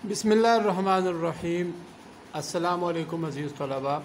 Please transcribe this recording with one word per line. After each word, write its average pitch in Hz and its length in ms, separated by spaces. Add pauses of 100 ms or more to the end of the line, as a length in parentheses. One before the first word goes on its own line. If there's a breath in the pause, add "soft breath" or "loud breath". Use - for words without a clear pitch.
बिस्मिल्लाहिर्रहमानिर्रहीम। 190 1700 (640)
अस्सलाम 175 460
वालेकुम 165 460
अज़ीज़ 143 280
तलबा। 135 400 (100)